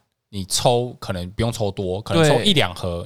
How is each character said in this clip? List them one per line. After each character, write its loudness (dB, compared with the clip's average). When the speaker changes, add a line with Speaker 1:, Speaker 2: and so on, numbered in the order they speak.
Speaker 1:
你 -8
抽 0
可 -8
能 -6
不 -4
用 0
抽 -2
多， -4
可 -6
能 4
抽 6
Speaker 2:
对。 0
Speaker 1:
一 4
两 2
盒， -6